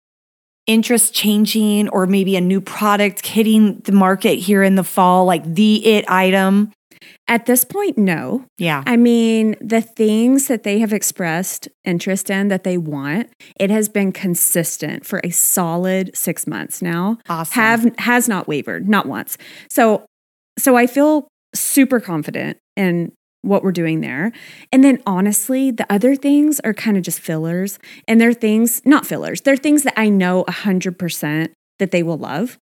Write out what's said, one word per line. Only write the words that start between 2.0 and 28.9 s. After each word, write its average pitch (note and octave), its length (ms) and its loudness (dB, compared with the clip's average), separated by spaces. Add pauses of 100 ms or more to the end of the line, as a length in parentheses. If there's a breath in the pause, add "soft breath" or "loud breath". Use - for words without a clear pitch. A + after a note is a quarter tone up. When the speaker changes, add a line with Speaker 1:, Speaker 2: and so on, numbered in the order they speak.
Speaker 1:
maybe F#3+ 300 0
a F3+ 40 0
new F#3 200 0
product G3+ 680 -2
hitting A3 540 2
the - 120 -2
market F#3+ 440 4
here G3 260 2
in G3 140 4
the F#3 80 0
fall, F#3 400 4
like F3 180 0 (120)
the G#3+ 300 2
it G#3+ 240 2
item? F#3+ 640 2 (560 loud breath)
Speaker 2:
At A#3 180 0
this B3 180 0
point, G4 340 -6
no. F#3 460 -2 (140)
Speaker 1:
Yeah. D#3 280 -2
Speaker 2:
I A#3+ 100 2
mean, A3+ 640 2
the A3+ 200 -2
things A3+ 680 0
that A3 160 -2
they G#3 160 -2
have A3 120 0
expressed F3+ 760 -6 (160)
interest F#3+ 460 -4
in G3 180 -2
that F#3+ 160 -2
they F3+ 120 -2
want, D#3 520 -6 (300 loud breath)
it G3 120 0
has G#3+ 180 0
been G3+ 240 -2
consistent - 920 -4
for - 180 -6
a F3 60 -4
solid F#3 840 -2
six - 300 -6
months - 360 -10
now. F3+ 360 -2 (100)
Speaker 1:
Awesome. E3 260 -6
Speaker 2:
Have, A3+ 440 2
has A#3+ 300 0
not F#3+ 180 -4
wavered, C#3 420 -6
not G3+ 180 2
once. A#2 320 -10 (320 loud breath)
So, A3+ 340 2 (540)
so B3+ 180 2
I A#3+ 100 4
feel C#4+ 400 2 (280)
super C4 460 2
confident D3+ 580 -6 (180)
in F3 360 -2 (280)
what G3 240 0
we're F#3+ 80 0
doing E3 280 -2
there. D#3 320 -4 (380 loud breath)
And C4 140 6
then C4+ 220 4
honestly, G#3 640 0
the - 220 -4
other A#3 220 2
things C#4+ 460 2
are A3 140 -4
kinda G#3 260 0
just F3 180 -8
fillers. E3+ 600 -4 (280 loud breath)
And A3+ 140 4
they're A#3 120 6
things, A3+ 520 0
not C#4 220 4